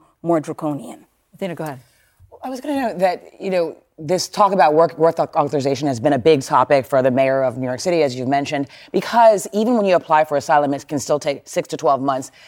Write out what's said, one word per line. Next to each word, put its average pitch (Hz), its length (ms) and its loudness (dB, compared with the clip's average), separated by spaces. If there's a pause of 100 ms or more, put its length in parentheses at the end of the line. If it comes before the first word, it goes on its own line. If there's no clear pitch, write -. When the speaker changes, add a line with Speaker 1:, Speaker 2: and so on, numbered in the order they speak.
(220)
Speaker 1:
more 165 200 0
draconian. 147 640 -10 (280)
Speaker 2:
Athena, 185 200 -8
go 156 120 -10
ahead. 135 140 -10 (640)
Speaker 3:
I 262 60 -10
was - 120 -10
gonna 285 200 -4
note 214 160 -4
that, 180 420 -4
you 190 120 -6
know, 170 260 -2 (220)
this 165 280 -2
talk 202 260 2
about 170 200 4
work, 165 240 4
work 160 220 2
authorization 143 680 -2
has 123 120 -4
been 143 140 2
a 135 40 2
big 139 240 4
topic 135 460 2
for 131 160 2
the 131 80 2
mayor 135 320 2
of 123 160 -4
New 127 80 -4
York 127 120 -6
City, 175 220 0
as 131 140 0
you've 127 120 -6
mentioned, 139 400 -2 (240)
because 220 640 2
even 220 240 2
when 202 80 2
you 185 100 4
apply 156 300 2
for 147 100 -4
asylum, 143 380 2
it 135 140 -8
can 151 100 -6
still 147 220 -2
take - 280 -6
six 175 200 -6
to 156 100 -8
twelve 143 240 0
months 135 300 -4 (160)